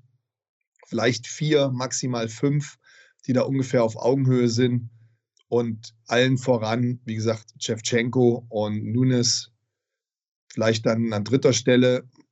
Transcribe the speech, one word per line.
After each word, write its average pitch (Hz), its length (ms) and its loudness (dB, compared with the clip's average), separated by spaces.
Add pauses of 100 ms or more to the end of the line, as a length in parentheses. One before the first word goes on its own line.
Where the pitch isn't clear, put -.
(840)
vielleicht 127 400 -2
vier, 147 460 0
maximal 123 560 -4
fünf, 143 500 -2 (480)
die 131 80 -2
da 123 100 2
ungefähr 131 400 0
auf 110 120 -2
Augenhöhe 127 540 2
sind. 123 400 0 (580)
Und 117 460 -4 (140)
allen 127 300 2
voran, 120 640 -2
wie 110 120 -8
gesagt, 110 440 -4
Shevchenko 120 880 0
und 107 380 -4
Nunes. 120 640 0 (960)
Vielleicht 110 380 -2
dann 117 260 0
an 104 140 -4
dritter 131 260 2
Stelle 127 560 2 (240)